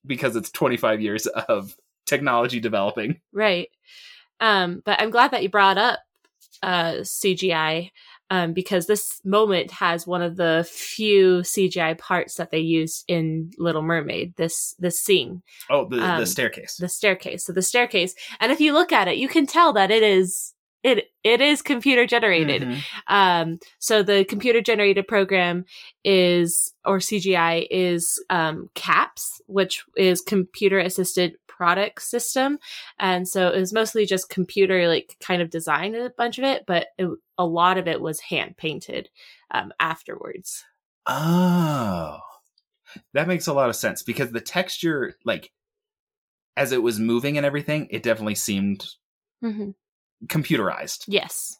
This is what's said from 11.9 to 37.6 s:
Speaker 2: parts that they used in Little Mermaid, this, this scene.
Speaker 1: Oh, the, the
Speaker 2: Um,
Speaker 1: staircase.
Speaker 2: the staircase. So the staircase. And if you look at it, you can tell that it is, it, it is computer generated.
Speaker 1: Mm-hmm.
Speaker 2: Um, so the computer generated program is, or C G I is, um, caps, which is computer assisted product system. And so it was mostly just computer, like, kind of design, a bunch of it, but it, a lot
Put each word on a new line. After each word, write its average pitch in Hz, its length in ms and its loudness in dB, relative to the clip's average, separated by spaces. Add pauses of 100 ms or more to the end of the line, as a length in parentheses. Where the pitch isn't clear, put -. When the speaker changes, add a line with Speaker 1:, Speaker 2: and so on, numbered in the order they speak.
Speaker 2:
parts - 400 -4
that 165 140 -8
they 160 100 -2
used 160 480 -2
in 160 500 -2
Little 160 240 -2
Mermaid, 160 560 -4
this, - 420 -4
this 180 200 -2
scene. 180 440 0 (260)
Speaker 1:
Oh, 139 180 2
the, 123 100 -4
the 117 60 0
Speaker 2:
Um, 170 220 0
Speaker 1:
staircase. - 520 -4
Speaker 2:
the 175 120 -6
staircase. - 560 -4
So 175 80 -8
the 185 80 -2
staircase. 208 540 0 (240)
And 240 120 2
if 302 100 2
you 302 120 4
look 349 180 4
at 208 160 4
it, 175 100 0
you 262 100 -2
can 294 180 4
tell 320 280 4
that 196 180 4
it 220 120 6
is, 190 500 2 (300)
it, 233 260 2 (140)
it 233 180 4
is 294 200 4
computer 254 440 2
generated. 175 560 2
Speaker 1:
Mm-hmm. 127 180 -4 (280)
Speaker 2:
Um, 175 520 2 (200)
so 214 240 2
the 196 200 4
computer 226 380 0
generated 202 460 2
program 185 580 0 (400)
is, 175 680 4 (120)
or 196 140 2
C 202 200 -2
G 185 160 2
I 165 360 2
is, 175 580 0
um, 160 460 -2
caps, - 720 -2
which 190 360 -2 (140)
is 185 240 4
computer 190 580 0
assisted 180 580 -2 (100)
product 180 560 -2
system. 269 560 -2 (400)
And 185 280 0
so 185 200 2
it 190 120 2
was 190 140 -2
mostly 220 320 2
just 185 240 -2
computer, 185 580 2
like, - 320 -2
kind 180 220 -2
of 165 80 -4
design, 165 460 -2
a 247 160 -6
bunch 240 260 -4
of 254 60 -6
it, 269 240 0
but 175 220 0 (100)
it, 180 100 -2 (260)
a 180 120 0
lot 175 320 2